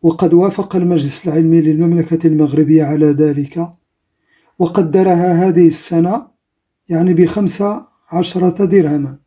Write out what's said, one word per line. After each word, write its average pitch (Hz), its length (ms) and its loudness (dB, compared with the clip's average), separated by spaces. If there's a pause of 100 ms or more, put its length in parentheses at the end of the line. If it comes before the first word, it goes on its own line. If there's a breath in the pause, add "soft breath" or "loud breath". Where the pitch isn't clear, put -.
وقد 165 320 0
وافق 190 420 0
المجلس 175 520 -2
العلمي 160 340 2
للمملكة 165 640 0
المغربية 151 560 2
على 151 220 0
ذلك، 147 640 -2 (920)
وقدرها 180 880 0
هذه 170 200 4
السنة 170 600 -2 (640)
يعني 175 240 0
بخمسة 202 720 -2 (240)
عشرة 180 540 -2
درهماً 151 600 0